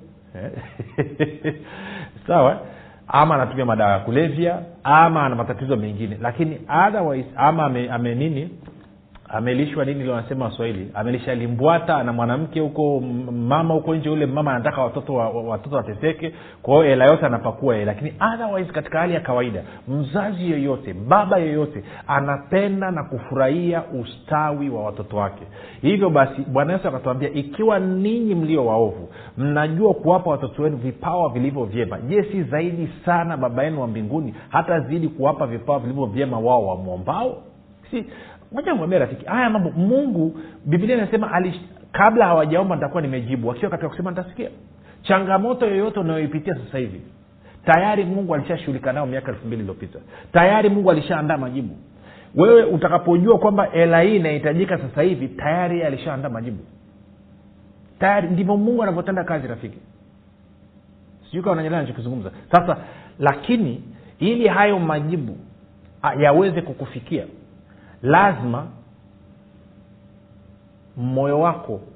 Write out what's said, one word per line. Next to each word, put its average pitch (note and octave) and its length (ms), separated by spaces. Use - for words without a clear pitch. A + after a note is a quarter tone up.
Eh? F#2 160
<laughs> - 800
Sawa? D3 320
Ama D3+ 280
anatumia B2+ 300
madawa A2 260
ya G2 80
kulevya, D#3 600
ama D#3 420
ana B2+ 100
matatizo B2 420
mengine. G#2 440
Lakini D3 360
otherwise, D#3+ 500
ama D#3 280
ame, B2 240
ame A#2+ 260
nini? D3+ 340
Amelishwa C3 560
nini, C#3 180
leo B2+ 100
wanasema A#2+ 320
Waswahili? G#2 480
Amelisha A#2+ 420
limbwata C3+ 680
na A#2+ 100
mwanamke B2+ 460
huko, D3 440
m-, A#2+ 440
mama D#3+ 260
huko D#3+ 220
nje, D3+ 140
yule D3+ 160
mama C#3+ 260
anataka B2 300
watoto C3 320
wa, A#2 160
wa, A2+ 140
watoto A2+ 320
wateseke. D#3 580
Kwa B2+ 140
hiyo D#3 140
hela B2+ 160
yote D3+ 200
anapakua A#2+ 480
yeye. G#2 120
Lakini G#2+ 280
otherwise, G3+ 380
katika D#3 280
hali F3 140
ya D#3+ 60
kawaida, B2 440
mzazi F3 640
yoyote, C#3 420
baba F#3 440
yoyote D3+ 460
anapenda F#3 840
na D#3 120
kufurahia D3 800
ustawi D3 680
wa A2+ 140
watoto G#2 340
wake. G2+ 260
Hivyo F#3+ 280
basi, C#3 320
Bwana C#3 320
Yesu F#3 140
akatuambia, C3 460
"Ikiwa G3 460
ninyi G3+ 560
mlio D#3 300
waovu A2 440
mnajua D#3 560
kuwapa F3 360
watoto C#3 340
wenu D3+ 140
vipawa D#3 520
vilivyo B2+ 340
vyema, G2+ 360
je, F3+ 240
si G3 200
zaidi E3 460
sana E3+ 320
Baba B2+ 260
yenu D#3 180
wa B2 60
mbinguni A2+ 460
hata E3 300
zidi D#3 280
kuwapa D3+ 400
vipawa A#2 320
vilivyo C3 260
vyema A#2+ 340
wao A#2 280
wamwombao?" F#2+ 680
Si, A#3 140
ngoja D#4+ 180
nikwambie F3+ 280
rafiki, B2+ 260
haya A#3+ 240
mambo G#3 220
Mungu, F#3+ 640
Biblia F3 320
inasema G#3+ 340
alish-, F3+ 300
"Kabla A3 340
hawajaomba E3+ 500
nitakuwa D3+ 260
nimejibu, B2+ 460
wakiwa B2 240
katika D#3+ 180
kusema F3+ 200
nitasikia." F3+ 400
Changamoto G3 640
yoyote G#3 340
unayoipitia D#3+ 560
sasa - 120
hivi, G2 240
tayari F#3+ 400
Mungu F3+ 300
alishashughulika C3+ 580
nayo C#3+ 120
miaka C3 260
elfu G#2+ 160
mbili A2+ 140
iliyopita. F#2+ 380
Tayari G3+ 360
Mungu G3 220
alishaandaa D#3 460
majibu. B2+ 380
Wewe A3+ 280
utakapojua F3 760
kwamba G3+ 260
hela E3 360
hii G#3 140
inahitajika D#3+ 640
sasa C3+ 240
hivi, D3+ 260
tayari E3+ 480
yeye E3 120
alishaandaa C#3 420
majibu. A2+ 340
Tayari G3 300
ndivyo F#3+ 280
Mungu A3+ 260
anavyotenda F#3 400
kazi, D#3 240
rafiki. A2+ 300
Sijui F3+ 180
kama G3+ 80
unanielewa D#3+ 300
ninachokizungumza. A#2+ 500
Sasa, F3 260
lakini C#3+ 640
ili A3+ 280
hayo G3 320
majibu, D3+ 580
ah, D3 140
yaweze D#3+ 460
kukufikia, C3+ 640
lazima C#3+ 640
moyo C3+ 420
wako E3 420